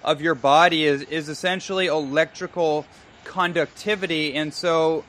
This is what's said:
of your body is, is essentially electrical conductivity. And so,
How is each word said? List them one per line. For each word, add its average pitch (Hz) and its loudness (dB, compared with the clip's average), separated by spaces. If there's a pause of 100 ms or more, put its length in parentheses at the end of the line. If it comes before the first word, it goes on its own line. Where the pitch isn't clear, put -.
of 147 0
your 160 0
body 156 4
is, 143 2
is 156 -6
essentially 185 -4
electrical 156 -2 (400)
conductivity. 170 -2
And 151 -4
so, 160 0